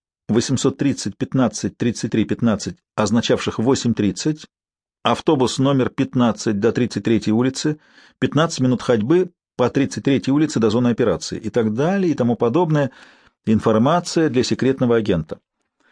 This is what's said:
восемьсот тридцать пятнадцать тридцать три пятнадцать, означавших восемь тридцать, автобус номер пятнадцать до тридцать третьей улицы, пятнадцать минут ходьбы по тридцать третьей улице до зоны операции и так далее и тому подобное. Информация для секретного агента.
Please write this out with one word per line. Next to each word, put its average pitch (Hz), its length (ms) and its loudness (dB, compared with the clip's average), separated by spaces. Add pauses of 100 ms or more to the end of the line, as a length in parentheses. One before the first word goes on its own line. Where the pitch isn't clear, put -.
(280)
восемьсот 120 500 0
тридцать - 400 -4
пятнадцать 113 600 -4
тридцать 117 340 -4
три 110 140 0
пятнадцать, 101 520 -2 (180)
означавших 110 640 0
восемь 120 380 0
тридцать, 113 500 -4 (560)
автобус 123 560 0
номер 131 320 2
пятнадцать 117 680 -2
до 110 120 2
тридцать 110 340 -2
третьей 110 280 2
улицы, 131 460 -2 (400)
пятнадцать 156 400 0
минут 127 240 0
ходьбы 139 480 2 (240)
по 120 140 2
тридцать - 340 -2
третьей 135 300 0
улице 151 260 0
до 110 100 4
зоны 120 200 2
операции 101 500 -2
и 107 100 -10
так 110 240 0
далее 175 380 0
и 131 40 -2
тому 120 200 0
подобное. 147 560 2 (540)
Информация 131 840 2
для 120 140 2
секретного 120 540 0
агента. 101 420 -2 (520)